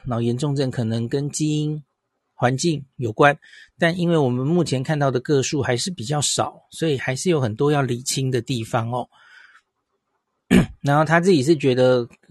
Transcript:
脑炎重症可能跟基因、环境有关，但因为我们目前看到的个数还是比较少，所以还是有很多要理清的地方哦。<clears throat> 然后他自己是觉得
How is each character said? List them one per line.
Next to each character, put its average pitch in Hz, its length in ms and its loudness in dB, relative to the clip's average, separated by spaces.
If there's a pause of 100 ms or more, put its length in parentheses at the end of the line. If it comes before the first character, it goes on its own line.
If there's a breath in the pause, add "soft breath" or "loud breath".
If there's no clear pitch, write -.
脑 120 160 -4
炎 120 180 0
重 143 160 -2
症 135 160 -2
可 123 140 -4
能 113 240 -2
跟 143 220 -2
基 151 320 -2
因、 151 200 -4 (520)
环 131 240 0
境 147 260 -2 (140)
有 120 120 -4
关， 143 300 4 (400 loud breath)
但 170 180 0
因 175 120 0
为 170 80 2
我 143 100 2
们 123 180 -2
目 170 200 2
前 131 180 -2
看 147 160 -2
到 143 100 2
的 131 120 -2
个 143 200 2
数 139 200 -2
还 120 160 0
是 127 120 -4
比 175 140 -10
较 147 160 -2
少， - 420 -4 (100)
所 - 180 -4
以 139 80 0
还 127 180 -4
是 185 140 -4
有 160 100 2
很 110 160 -2
多 143 160 2
要 147 100 2
理 123 200 -2
清 135 280 -4
的 127 120 -2
地 117 240 -6
方 113 260 -4
哦。 123 160 -6 (1400 soft breath)
<clears throat> - 320 2
然 143 160 2
后 156 80 4
他 165 160 4
自 185 100 4
己 156 100 4
是 156 140 4
觉 139 180 2
得 127 320 4 (260)